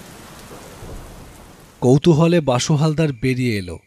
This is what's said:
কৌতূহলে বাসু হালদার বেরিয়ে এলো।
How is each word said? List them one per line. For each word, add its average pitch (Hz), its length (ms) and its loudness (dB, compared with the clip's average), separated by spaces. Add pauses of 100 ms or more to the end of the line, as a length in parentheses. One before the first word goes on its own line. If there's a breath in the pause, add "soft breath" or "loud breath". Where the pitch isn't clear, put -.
(1800)
কৌতূহলে 160 600 4
বাসু 131 340 0
হালদার 151 380 0
বেরিয়ে 127 440 -2
এলো। 90 300 -10